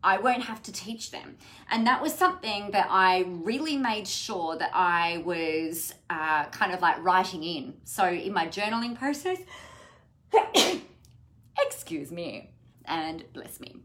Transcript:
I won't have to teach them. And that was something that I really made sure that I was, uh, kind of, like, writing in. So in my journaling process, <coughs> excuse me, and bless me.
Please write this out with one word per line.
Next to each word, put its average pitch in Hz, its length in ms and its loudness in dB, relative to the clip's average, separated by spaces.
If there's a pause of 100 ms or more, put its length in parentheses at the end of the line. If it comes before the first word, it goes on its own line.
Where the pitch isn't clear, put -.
I 190 140 4
won't 247 260 2
have 220 200 -10
to 196 100 -14
teach - 380 -10
them. - 260 -16 (340)
And 226 160 4
that 254 140 6
was 302 120 0
something 214 580 0
that 190 180 4
I 185 380 6
really 233 500 -2
made 220 300 -2
sure 165 500 -4
that 160 160 -2
I 170 520 2
was, 165 680 -2 (160)
uh, 156 380 2
kind 185 260 -2
of, 180 80 -4
like, 165 200 4
writing 180 420 2
in. 156 320 -6 (100)
So - 200 0
in 175 280 -2
my 165 140 0
journaling 226 520 -4
process, 294 400 -2 (920)
<coughs> - 480 4 (760)
excuse - 540 -4
me, 170 400 -10 (320)
and 160 400 -6 (100)
bless - 260 -16
me. - 260 -16